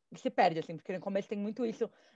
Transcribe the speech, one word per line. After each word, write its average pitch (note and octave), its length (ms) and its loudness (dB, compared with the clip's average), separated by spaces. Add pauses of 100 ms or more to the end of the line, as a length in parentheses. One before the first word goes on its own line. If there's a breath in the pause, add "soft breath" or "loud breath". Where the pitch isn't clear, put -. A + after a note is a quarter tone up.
(140)
se - 160 -2
perde, F3 300 4
assim, E3 160 -6
porque - 160 -8
no F#3 80 -4
começo G3 280 -2
tem G#3 100 -4
muito G#3+ 280 -2
isso G#3+ 240 -2 (260 soft breath)